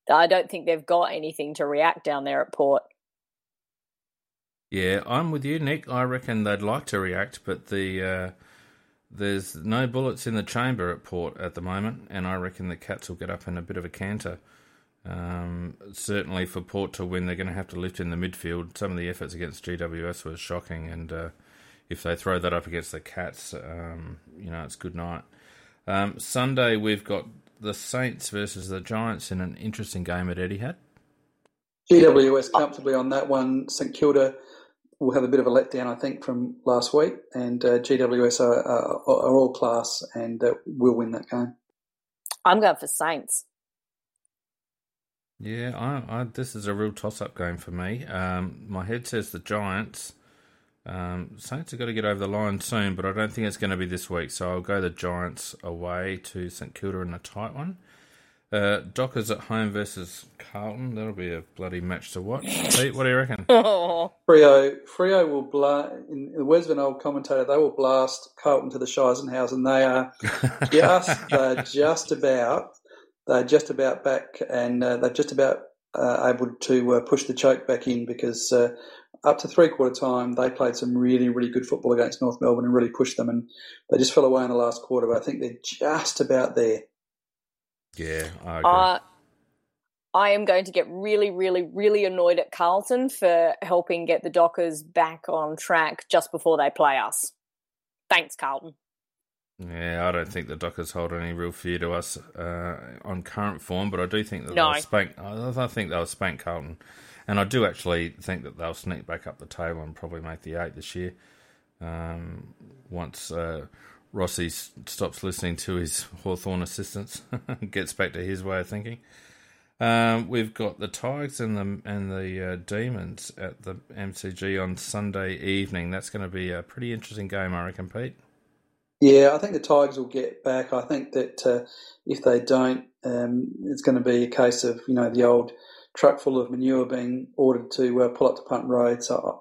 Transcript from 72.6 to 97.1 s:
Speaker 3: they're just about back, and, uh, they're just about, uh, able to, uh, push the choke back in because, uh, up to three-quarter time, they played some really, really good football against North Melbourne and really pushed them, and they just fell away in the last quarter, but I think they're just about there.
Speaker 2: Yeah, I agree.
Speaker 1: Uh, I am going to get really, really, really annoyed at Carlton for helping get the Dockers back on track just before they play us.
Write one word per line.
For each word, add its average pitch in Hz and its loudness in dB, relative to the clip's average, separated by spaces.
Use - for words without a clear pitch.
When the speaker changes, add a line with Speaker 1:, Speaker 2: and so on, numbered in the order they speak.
Speaker 3:
they're 127 4
just 143 4
about 131 0
back, - -2
and, 123 0
uh, 123 2
they're 123 2
just 139 0
about, 135 4
uh, 123 2
able 123 -2
to, 123 4
uh, 120 4
push 135 0
the 127 -4
choke 131 4
back 123 0
in 120 -2
because, 117 -4
uh, 120 6
up 147 6
to - -8
three-quarter 139 6
time, 123 0
they 127 2
played 123 0
some 123 0
really, 123 6
really 120 0
good 127 -2
football 123 2
against 117 2
North 123 0
Melbourne 123 4
and 123 2
really 120 4
pushed - 0
them, 120 -2
and 117 -2
they - 6
just 131 4
fell 143 8
away 131 4
in 123 -2
the 120 0
last 120 2
quarter, 120 0
but 117 2
I - -2
think 143 -4
they're 120 -6
just - -2
about 127 4
there. 113 4
Speaker 2:
Yeah, 80 -4
I 82 -6
agree. 175 4
Speaker 1:
Uh, 185 4
I 202 6
am 208 4
going 190 4
to 180 -14
get 175 2
really, 208 0
really, 180 0
really 202 2
annoyed 180 4
at - -4
Carlton 208 2
for 170 4
helping 170 0
get 160 2
the 175 -4
Dockers 170 2
back 165 0
on 160 -4
track 160 0
just 170 4
before 160 2
they 143 2
play 139 2
us. - -4